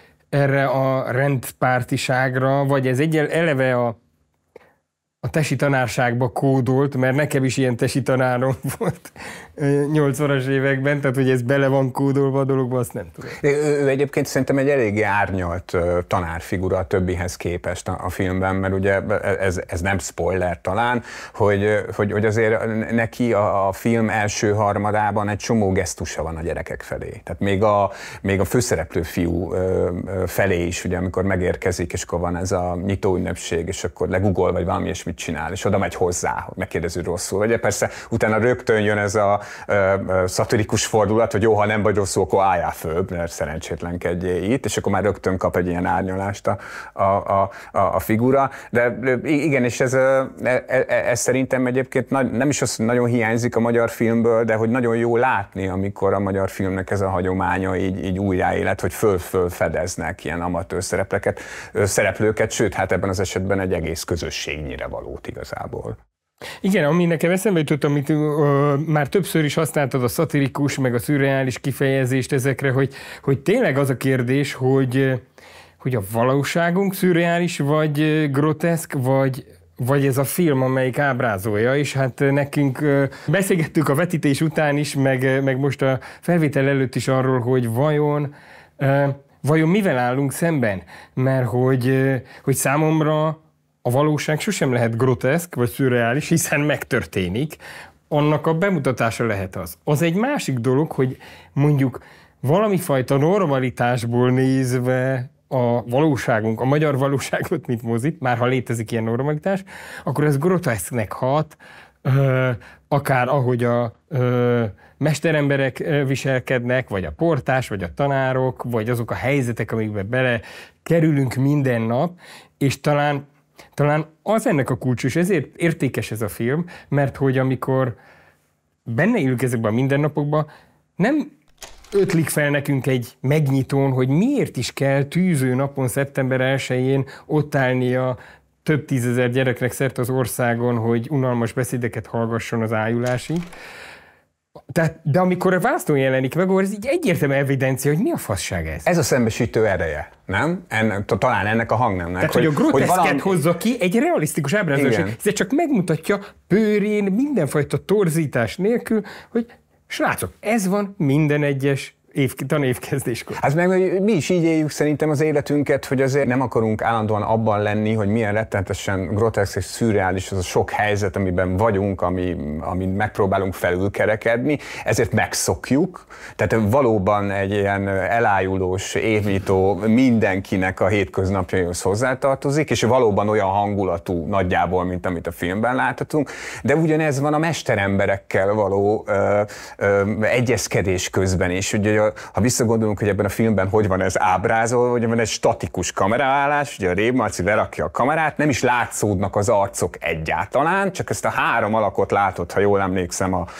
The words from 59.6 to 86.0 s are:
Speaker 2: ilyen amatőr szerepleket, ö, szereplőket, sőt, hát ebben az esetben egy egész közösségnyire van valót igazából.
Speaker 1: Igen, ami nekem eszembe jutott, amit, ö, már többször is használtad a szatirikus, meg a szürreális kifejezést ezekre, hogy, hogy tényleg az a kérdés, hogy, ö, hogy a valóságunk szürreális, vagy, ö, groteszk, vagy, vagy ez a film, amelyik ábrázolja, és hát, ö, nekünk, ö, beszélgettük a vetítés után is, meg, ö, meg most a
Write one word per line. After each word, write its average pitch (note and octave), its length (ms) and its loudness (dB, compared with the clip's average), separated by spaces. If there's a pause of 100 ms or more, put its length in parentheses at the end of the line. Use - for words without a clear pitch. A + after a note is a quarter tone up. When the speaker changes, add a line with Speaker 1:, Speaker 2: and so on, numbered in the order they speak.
Speaker 2:
ilyen E2 180 -4
amatőr F2 420 -4
szerepleket, - 560 -4 (320)
ö, G2+ 140 2
szereplőket, G#2+ 640 0
sőt, G2+ 240 0
hát F#2+ 180 -2
ebben F#2 160 0
az F#2+ 120 -2
esetben F#2+ 400 -2
egy F#2 120 -2
egész D#2+ 320 -4
közösségnyire D#2 800 -6
van - 160 -10
valót - 240 -14
igazából. - 680 -10 (640)
Speaker 1:
Igen, F#3+ 240 2
ami E3+ 200 4
nekem E3+ 260 2
eszembe F#3+ 280 2
jutott, D3+ 260 0
amit, C#3+ 240 0
ö, D3 640 2 (120)
már D3+ 220 0
többször E3 360 0
is C#3+ 100 -2
használtad C#3+ 480 0
a A#2+ 60 2
szatirikus, C#3+ 680 0
meg B2+ 160 0
a B2 40 0
szürreális C3+ 600 0
kifejezést C3+ 760 0
ezekre, C3+ 380 0
hogy, C3+ 240 0 (280)
hogy C#3 160 0
tényleg F3 400 2
az C#3 120 2
a C3 60 0
kérdés, C3 560 0
hogy, C3 440 2
ö, C3+ 160 2 (640)
hogy B2+ 160 -4
a A2+ 60 0 (120)
valóságunk E3+ 800 0
szürreális, F3 640 2
vagy, D3+ 420 2
ö, D#3 280 2
groteszk, D#3 640 0
vagy, C3+ 520 0 (320)
vagy C#3 300 2
ez C3 120 2
a C#3 60 2
film, C#3 380 2
amelyik C3 360 0
ábrázolja, A#2+ 800 0
és C#3+ 160 -2
hát, C3 280 -2
ö, C#3 100 4
nekünk, C#3 500 0
ö, C#3 240 2 (220)
beszélgettük E3 600 2
a D3 60 2
vetítés D3+ 460 0
után D3+ 360 2
is, D3 180 -2
meg, C3+ 280 2
ö, C3+ 180 2
meg C3+ 180 0
most C#3 240 0
a C3+ 160 2 (220)